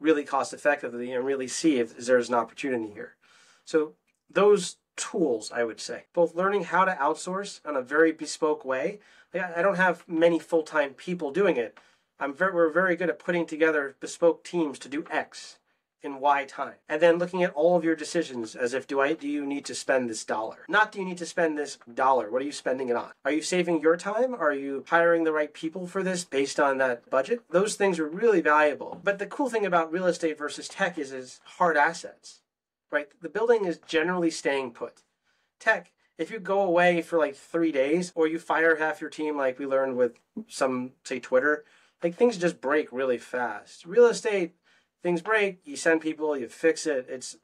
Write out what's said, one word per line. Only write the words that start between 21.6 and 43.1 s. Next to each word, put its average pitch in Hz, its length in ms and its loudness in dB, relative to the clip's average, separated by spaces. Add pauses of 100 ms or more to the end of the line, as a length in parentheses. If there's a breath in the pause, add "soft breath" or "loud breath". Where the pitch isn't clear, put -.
dollar? 127 380 2
What 131 120 -2
are - 20 -4
you 143 80 -6
spending 131 360 -4
it 117 80 0
on? 113 140 -8 (140)
Are 139 80 0
you 156 100 -2
saving 175 380 0
your 160 160 4
time? 226 380 -2
Are 156 180 0
you 139 340 -6
hiring 170 380 4
the 160 80 0
right 151 200 -2
people 175 360 -8
for 190 160 -4
this 180 180 -2
based 139 380 -2
on 139 180 4
that 127 320 -2
budget? 135 400 0
Those 190 240 2
things 190 240 0
are 156 80 -2
really 190 360 2
valuable. 151 600 2
But 196 160 0
the 196 80 -6
cool 285 220 -2
thing 220 180 -2
about 165 240 2
real 180 160 -2
estate 165 320 -2
versus 147 300 -10
tech 180 300 -4
is, 135 120 -8
is 127 300 -14 (160)
hard 165 220 2
assets, - 640 -2 (500)
right? 147 160 -2 (140)
The 160 80 -10
building 220 340 2
is 170 220 -2
generally 170 440 0
staying 135 420 -2
put. - 300 -14 (560)
Tech, 190 320 -2 (280)
if 160 120 -6
you 180 80 -10
go 190 220 0
away 175 400 4
for, 165 180 -2
like, 143 160 0
three 165 380 -2
days 151 420 0
or 160 140 2
you 160 100 -4
fire 160 380 2
half 156 240 -4
your 156 100 -10
team, 151 280 -6
like 131 200 -2
we 143 80 -8
learned 135 300 0
with 123 220 0 (300)
some, 127 440 -4 (100)
say, 131 160 -8
Twitter, 143 460 0 (380 soft breath)
like, 175 120 -2
things 240 220 2
just 170 240 -2
break 143 320 -2
really 127 240 -2